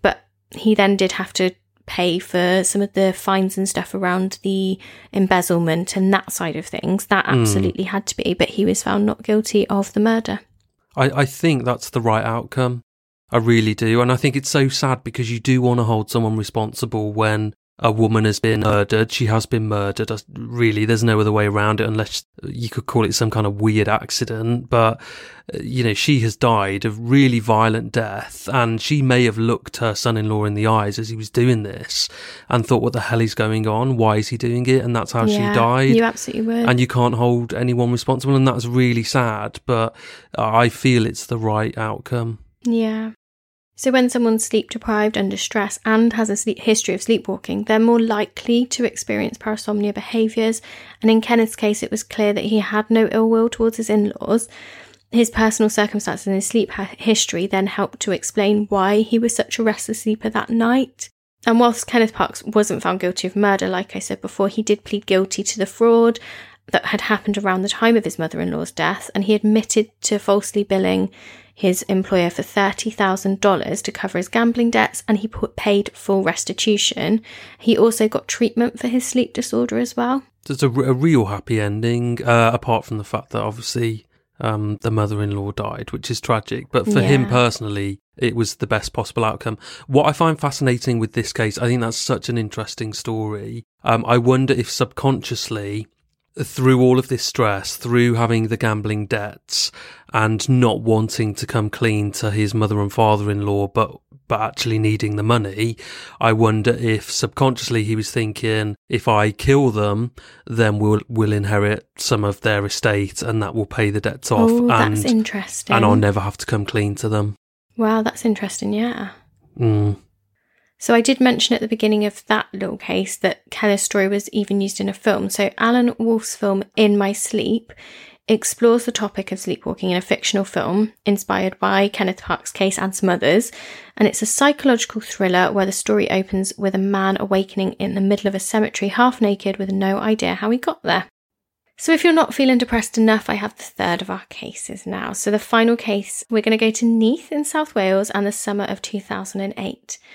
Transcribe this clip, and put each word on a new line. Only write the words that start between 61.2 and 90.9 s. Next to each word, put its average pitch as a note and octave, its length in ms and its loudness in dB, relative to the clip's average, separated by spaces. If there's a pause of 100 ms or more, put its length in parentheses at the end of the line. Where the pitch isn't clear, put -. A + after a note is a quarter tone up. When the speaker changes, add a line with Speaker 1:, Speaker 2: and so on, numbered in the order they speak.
Speaker 1:
And A#3 140 4
whilst A#3+ 300 2
Kenneth A3+ 260 2
Parks - 300 -4
wasn't G#3 380 0
found F#3 180 -2
guilty F3+ 260 -2
of F#3 80 -6
murder, G3 340 2
like F#3 280 -6
I F#3+ 40 -10
said F#3+ 200 -8
before, - 260 -2
he G#3+ 160 -2
did G#3 220 0
plead G#3 220 -6
guilty F#3+ 360 0
to - 160 -6
the G3 80 -2
fraud A#3 540 4 (500)
that - 160 0
had G3+ 140 -2
happened G3+ 360 -2
around F#3 260 -2
the G3+ 60 -2
time A3+ 280 2
of - 80 0
his - 140 -6
mother-in-law's E3 520 -4
death, E3 420 -4
and G3 120 -2
he G#3+ 100 2
admitted G#3+ 560 2 (120)
to G#3 180 -2
falsely G3+ 420 0
billing F#3+ 480 0 (440)
his F#3 280 0
employer F#3 480 0
for - 120 -4
thirty G3+ 460 -2
thousand G3 500 -2
dollars G3 440 0
to - 100 -6
cover - 240 -6
his F3+ 100 -4
gambling A#3 440 0
debts, - 360 0
and G#3+ 120 2
he G#3+ 100 -6
put, - 260 -6
paid G3+ 380 0
full G3 300 -2
restitution. G3+ 960 0 (380)
He - 180 2
also A3+ 320 4
got - 180 -4
treatment A#3+ 540 -2
for B3 80 -4
his B3 160 0
sleep - 300 -2
disorder A#3 440 -2
as B3 160 -4
well. B3+ 280 -2 (240)
Speaker 2:
So C#3 80 -4
it's - 80 -6
a, C3+ 80 4
r-, B2+ 140 0
a C3 100 2
real C3+ 320 4
happy G#2 340 -4
ending, A#2 640 -2
uh, A#2 300 4
apart A2+ 320 -2
from A2 100 -8
the G#2 80 -8
fact - 260 -8
that A2 120 -4
obviously, A2+ 640 -6 (340)
um, G#2+ 400 -4
the A2+ 100 -2
mother-in-law G#2 640 -2
died, - 400 -8
which - 180 -8
is A2+ 120 -6
tragic. A#2 500 -4
But E3+ 180 2
for G3+ 120 4
him C3 220 4
Speaker 1:
Yeah. G2+ 40 -2
Speaker 2:
personally, G2+ 680 0 (180)
it A#2+ 180 -2
was A2+ 220 -2
the - 100 -6
best - 280 -4
possible A2+ 300 -4
outcome. A2 340 -4 (280)
What C#3 200 4
I D3+ 60 2
find D#3+ 280 2
fascinating B2+ 580 0